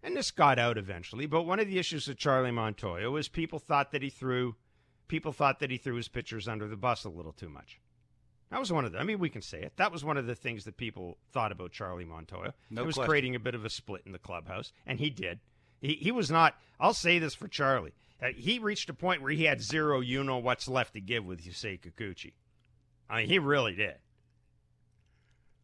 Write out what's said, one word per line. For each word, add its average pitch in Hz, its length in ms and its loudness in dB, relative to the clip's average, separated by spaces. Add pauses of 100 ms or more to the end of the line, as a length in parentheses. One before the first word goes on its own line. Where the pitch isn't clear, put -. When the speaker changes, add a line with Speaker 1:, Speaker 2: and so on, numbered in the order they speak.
Speaker 1:
and - 160 -4
this 262 140 -2
got 139 300 6
out 120 180 4
eventually, 98 480 -6
but 160 160 2
one 180 160 0
of 220 80 2
the 190 120 0
issues 160 280 -2
with 131 120 -8
Charlie 131 340 4
Montoyo 110 580 -2
was 147 180 -2
people 160 300 -4
thought 143 320 0
that 139 120 -4
he 135 80 -4
threw, 123 440 -2 (540)
people 156 240 -4
thought 139 260 2
that 131 140 -4
he 131 40 -4
threw 120 200 -4
his 117 100 -4
pitchers 113 400 -6
under 107 220 -4
the 107 80 -8
bus 120 260 0
a 113 60 -8
little 80 240 -12
too - 160 -14
much. 71 320 -18 (680)
That 247 100 -2
was 233 100 -2
one 151 140 4
of 101 80 -2
the, 90 60 -6
I 123 60 0
mean, 208 140 -2
we 170 120 2
can 113 100 -10
say 80 220 -10
it. - 160 -10
That 196 120 4
was 165 140 -8
one 147 140 0
of 123 80 -2
the 120 80 -2
things 110 320 -8
that 107 100 -14
people 98 400 -8 (140)
thought 110 220 0
about 87 200 -10
Charlie 90 320 -8
Montoyo. 82 480 -10 (160)
Speaker 2:
No 113 140 -6
Speaker 1:
It - 20 -2
was 151 120 -2
Speaker 2:
question. 131 120 2
Speaker 1:
creating 135 260 4
a 120 60 -4
bit 120 140 -2
of 110 100 -6
a 110 60 -4
split - 340 -8
in 98 80 -14
the 90 60 -12
clubhouse, 90 560 -10 (100)
and 127 160 -4
he 151 80 0
did. 95 320 -6 (400)
He, 139 140 0
he 170 180 -2
was 208 180 0
not, 160 240 8 (240)
I'll 185 140 6
say 175 260 4
this 160 160 0
for - 140 -12
Charlie. 135 460 2 (280)
Uh, 123 40 -2 (100)
he 185 220 0
reached 208 320 -2
a 147 40 -8
point 175 280 0
where 135 100 0
he 156 120 2
had 135 180 4
zero 147 380 4
you-know-what's 127 680 0
left 127 240 0
to 107 80 -10
give 104 240 -2
with 90 220 -8
Yusei 90 340 -8
Kikuchi. 90 540 -10 (720)
I 113 120 0
mean, 107 80 0
he 185 100 6
really 139 360 4
did. 92 200 -2 (1700)